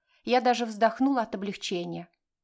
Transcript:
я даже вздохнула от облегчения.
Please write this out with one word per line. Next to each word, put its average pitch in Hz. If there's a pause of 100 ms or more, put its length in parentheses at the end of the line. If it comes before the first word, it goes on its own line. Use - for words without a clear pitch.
(240)
я 240
даже 240
вздохнула 226
от 220
облегчения. 175 (340)